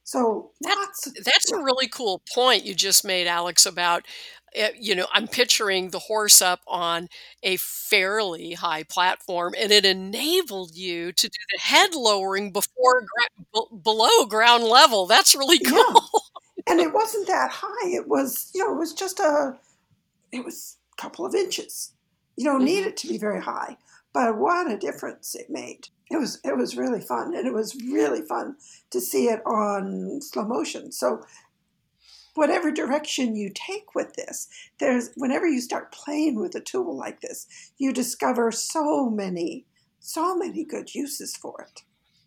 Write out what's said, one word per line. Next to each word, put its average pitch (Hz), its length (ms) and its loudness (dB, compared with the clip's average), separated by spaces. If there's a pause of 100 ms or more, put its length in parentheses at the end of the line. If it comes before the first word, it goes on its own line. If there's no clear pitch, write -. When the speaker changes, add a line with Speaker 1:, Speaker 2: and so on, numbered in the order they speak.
Speaker 1:
So 240 480 -2 (100)
Speaker 2:
That, 294 180 -2
Speaker 1:
lots - 280 -8
of 262 60 -12 (100)
Speaker 2:
that's 320 280 2
a 453 60 -2
Speaker 1:
yeah. 330 60 -4
Speaker 2:
really 262 240 0
cool 202 340 -4 (120)
point 240 300 4
you - 120 -10
just 185 300 2
made, 180 220 0
Alex, 175 380 2
about, 175 400 0 (540)
uh, 214 100 2 (100)
you 214 160 0
know, 180 160 0
I'm 220 160 2
picturing 196 640 0
the 180 100 -6
horse 214 420 4
up 180 260 2
on 170 400 -2 (360)
a 190 140 0
fairly 185 960 -2
high 165 300 -4
platform, 175 720 -2
and 214 140 -2
it 208 140 6
enabled 196 920 -2
you 175 360 -8
to 220 160 0
do - 100 -14 (160)
the 190 60 -4
head 330 360 4
lowering 202 560 0
before 247 500 2
gra-, 220 520 -4
b-, 220 300 -4
below 220 420 6
ground 233 380 6
level. 233 440 8
That's 233 280 6
really 277 240 6
Speaker 1:
Yeah. 247 120 2 (120)
Speaker 2:
<laughs> 494 100 4
cool. - 300 6 (440)
Speaker 1:
And 339 120 4
it 330 140 2
wasn't 427 340 0
that 311 240 0
high. 427 380 -6
It 349 180 -2
was, 269 460 -2
you 381 100 -2
know, 403 100 0
it 269 60 -2
was 311 140 -4
just 370 260 -6
a, 294 380 2 (760)
it 247 140 -10
was - 320 -14 (200)
a - 40 -14
couple - 240 -10
of - 100 -4
inches. - 580 -4 (440)
You 240 80 -4
don't 269 200 2
need 370 160 2
Speaker 2:
Mm-hmm. 381 80 -4
Speaker 1:
it - 80 -8
to 269 100 -8
be 339 100 -4
very 202 240 -4
high, - 360 -8 (360)
but 233 240 2
what 339 340 2
a 208 60 -2
difference - 580 -8
it - 140 -16
made. - 400 -12 (220)
It 294 60 -2
was, 233 260 -4
it 277 140 -2
was 247 200 -4
really 247 240 -2
fun, - 340 -6
and 240 120 -4
it 262 60 -2
was 220 220 -4
really 285 460 0
fun - 360 -8 (340)
to 370 100 -2
see 262 280 0
it 226 160 -2
on 202 760 -2
slow 233 240 -6
motion. - 460 -6
So - 320 -2 (1080)
whatever 311 380 2
direction 277 640 -2
you 208 180 -6
take - 420 -12
with - 180 -4
this, - 340 -12 (320)
there's, 247 360 0
whenever 277 320 -2
you 262 140 0
start - 300 -8
playing 302 480 -2
with 349 160 -6
a - 40 -8
tool 349 380 -4
like - 240 -12
this, - 260 -14 (300)
you 269 160 0
discover 247 580 0
so 294 580 -2
many, 190 560 -4 (340)
so 349 380 -4
many 240 260 -4
good - 300 -10
uses - 420 -8
for - 340 -14
it. - 140 -20 (440)